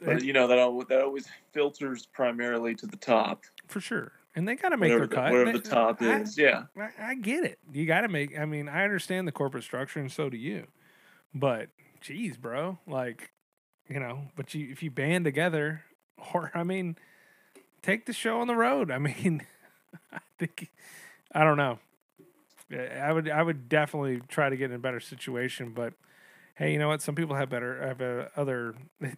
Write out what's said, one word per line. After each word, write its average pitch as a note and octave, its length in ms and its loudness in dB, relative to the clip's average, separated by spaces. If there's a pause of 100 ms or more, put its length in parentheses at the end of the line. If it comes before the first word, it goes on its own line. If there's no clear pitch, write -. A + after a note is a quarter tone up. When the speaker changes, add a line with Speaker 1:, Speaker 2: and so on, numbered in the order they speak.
Speaker 1:
but, - 140 2
Speaker 2:
it B2+ 60 -2
Speaker 1:
you C#3 100 -2
know, B2+ 140 8
that B2 100 8
al-, B2 280 4
that C3 160 4
always C#3 260 -2 (240)
filters C#3+ 540 -2
primarily A#2+ 680 0
to G#2 120 -10
the G2+ 100 -12
top. - 460 4 (240)
Speaker 2:
For - 120 -6
sure. - 320 -4 (240)
And E3 120 0
they A#3+ 80 -2
gotta E4+ 220 0
make F#3 120 6
their A#2 100 6
Speaker 1:
Whatever - 80 2
the, - 80 -2
Speaker 2:
cut. B2+ 160 2
Speaker 1:
whatever B2 220 6
Speaker 2:
They, A#2 60 2
Speaker 1:
the - 100 -10
top A#2 320 4
Speaker 2:
I, A2 200 4
Speaker 1:
is, G#2+ 160 -8
yeah. C#3+ 260 6 (140)
Speaker 2:
I, G#3+ 120 -8 (100)
I A#3 160 -6
get B3+ 280 -2
it. - 160 -4 (120)
You D3 140 -2
gotta F3+ 220 4
make, C#3+ 300 -2
I D3+ 80 -4
mean, D3+ 220 -4
I D#3 160 -2
understand F#3 440 -2
the D3+ 40 -4
corporate C3+ 320 -2
structure, C3+ 360 -6
and C3 120 -6
so D3 180 -4
do B2 80 -8
you. A2+ 300 -6 (680)
But, B2+ 340 0 (320)
jeez, D3 380 -8
bro, C#3+ 480 -6
like, B2+ 440 -6 (560)
you C3+ 120 -6
know, B2+ 220 -6 (140)
but - 180 -10
you, D3 180 -6
if C#3 100 -14
you D#3+ 80 -4
band D#3 360 2
together, D#3 580 0 (220)
<laughs> - 280 -18
or, E3 220 -2
I E3+ 80 -2
mean, F3+ 340 -2 (880)
take G#3+ 220 -2
the A#3+ 80 -6
show A3+ 280 -2
on A#3+ 60 -2
the A#3+ 80 2
road. A#3 340 4
I B2+ 80 -2
mean, D3 480 0 (320)
<laughs> - 360 -20
I - 60 -10 (200)
think, - 320 -8 (640)
I D#3 100 4
don't D3+ 140 6
know. C3 220 0 (920)
Yeah, C3 380 -6
I D3+ 60 2
would, D#3+ 160 0
I D3+ 140 2
would C#3+ 260 -2
definitely C#3+ 600 0
try C#3+ 200 2
to C3+ 80 -2
get C3 140 -2
in B2 40 -8
a A#2+ 40 -8
better B2 220 -4
situation, B2 720 -6
but A#2 200 -6 (640)
hey, D3+ 160 0
you D3 80 2
know D3+ 80 2
what? D3+ 160 0
Some D3 100 -4
people D3+ 220 -2
have C3+ 140 -2
better, B2+ 360 -6
have C3 160 -6
a, B2 340 -4
other, B2 380 -2 (140)
<laughs> - 120 -20
they, C3+ 180 -6